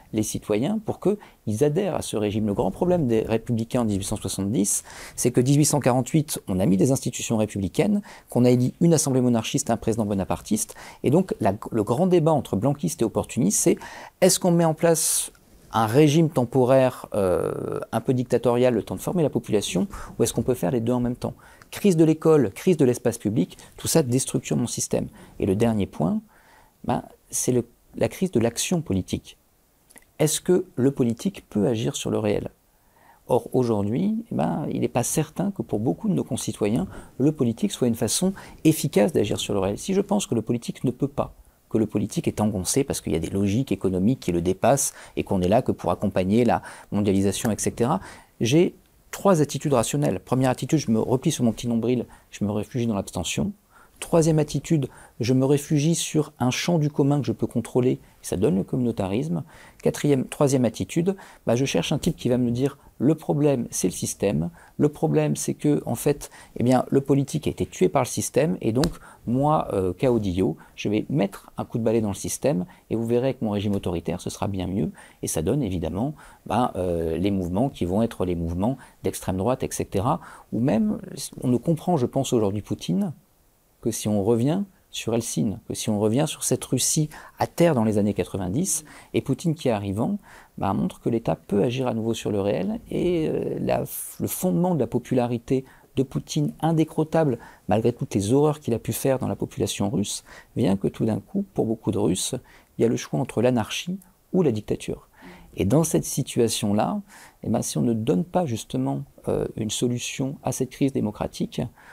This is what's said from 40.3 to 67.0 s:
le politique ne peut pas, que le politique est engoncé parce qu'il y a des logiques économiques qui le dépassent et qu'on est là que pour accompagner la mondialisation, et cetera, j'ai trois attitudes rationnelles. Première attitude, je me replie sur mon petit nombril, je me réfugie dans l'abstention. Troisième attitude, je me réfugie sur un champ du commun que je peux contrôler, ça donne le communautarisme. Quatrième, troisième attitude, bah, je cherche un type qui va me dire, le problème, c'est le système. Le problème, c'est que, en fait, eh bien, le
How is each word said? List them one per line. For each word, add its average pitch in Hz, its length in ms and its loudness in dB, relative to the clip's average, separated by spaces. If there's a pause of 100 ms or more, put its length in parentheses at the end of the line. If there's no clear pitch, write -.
le 113 80 2
politique - 420 -4
ne 135 60 2
peut 139 180 -2
pas, - 280 -4 (340)
que - 80 0
le 110 80 4
politique 107 420 -2
est 107 140 -2
engoncé 104 420 0
parce - 160 -4
qu'il 85 140 -4
y - 20 0
a 82 40 0
des 82 100 -4
logiques 101 420 0
économiques 95 500 0
qui - 100 -4
le 87 100 0
dépassent 110 540 2 (200)
et - 80 -4
qu'on 98 200 0
est 90 40 2
là 113 140 4
que - 100 -2
pour - 200 -2
accompagner 101 540 2
la 92 180 2 (280)
mondialisation, 101 600 2
et 98 80 -4
cetera, 123 400 -2 (420)
j'ai 143 320 4 (380)
trois 185 300 2
attitudes 151 320 0
rationnelles. 127 460 2
Première 131 300 2
attitude, 135 300 0
je 123 120 -2
me 110 80 4
replie 131 320 0
sur 127 120 -2
mon 113 80 4
petit 120 160 -8
nombril, 117 400 0 (240)
je - 120 -6
me 101 80 0
réfugie 110 360 -2
dans 110 80 -2
l'abstention. - 580 -4 (460)
Troisième 160 400 2
attitude, 147 480 0 (320)
je 120 140 0
me 131 100 4
réfugie 147 500 2
sur - 460 -2
un 123 120 2
champ 175 260 0
du 147 120 2
commun 143 300 2
que 123 80 -2
je 113 60 -2
peux 113 140 -2
contrôler, 127 520 0 (220)
ça - 160 -4
donne 127 180 2
le 190 80 0
communautarisme. 123 800 -2 (400)
Quatrième, 143 420 2
troisième 131 380 2
attitude, 165 540 0 (280)
bah, 117 120 2
je 135 80 2
cherche 165 260 -2
un 151 80 0
type - 160 0
qui - 140 -2
va 120 80 2
me 123 120 2
dire, 127 280 -2 (200)
le 147 160 4
problème, 143 580 0
c'est - 180 -2
le 180 40 -6
système. - 580 -2 (260)
Le 147 100 4
problème, 151 480 0
c'est - 180 -6
que, 147 320 0
en 117 100 -2
fait, - 340 -2 (260)
eh - 80 -2
bien, 123 260 4
le 135 120 4